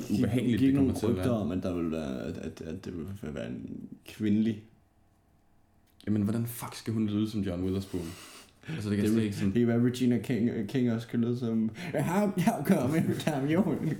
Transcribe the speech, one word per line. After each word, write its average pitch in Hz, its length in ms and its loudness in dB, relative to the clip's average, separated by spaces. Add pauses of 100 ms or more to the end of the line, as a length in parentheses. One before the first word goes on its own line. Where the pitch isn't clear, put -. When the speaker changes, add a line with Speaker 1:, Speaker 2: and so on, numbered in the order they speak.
Speaker 1:
gik, 202 100 2
Speaker 2:
ubehageligt 117 420 2
Speaker 1:
gik 135 80 6
Speaker 2:
det 135 80 4
kommer 135 160 4
Speaker 1:
nogle - 80 -4
Speaker 2:
til 107 60 0
at 113 60 4
Speaker 1:
rygter 92 180 0
Speaker 2:
være. 113 100 2
Speaker 1:
om, 80 100 -2
at 92 120 -2
der 92 120 -2
ville 85 160 -2
være, 69 320 -4
at, 78 160 -6
at, - 220 -10
at - 240 -10
det 87 120 -8
ville 80 120 -8 (140)
være 64 260 -8
en - 400 -10 (200)
kvindelig. 107 540 2 (1400)
Speaker 2:
Jamen, 104 160 2
hvordan 117 240 0
fuck 117 280 -10
skal 110 200 -6
hun 110 120 0
lyde 104 240 0
som 107 100 -4
John 90 240 -2
Witherspoon? 95 400 -4 (640)
Altså, 113 220 -6
det 101 60 0
kan 101 80 2
Speaker 1:
Det 107 60 4
Speaker 2:
slet 113 60 4
Speaker 1:
vil, 113 80 4
Speaker 2:
ikke 101 120 -2
sådan 101 160 0
Speaker 1:
det 120 60 2
kan 120 100 4
være, 120 160 4
Regina 123 340 2
King, 113 320 0 (180)
King 123 240 2
også 113 140 -4
skal 120 140 -2
lyde 120 180 0
som, 113 320 0 (220)
"Jeg 143 120 0
har, 202 320 2
jeg 175 80 2
har - 220 2
kommet 156 420 4
med - 60 0 (180)
ham, 139 160 0
jo, 160 280 2 (240)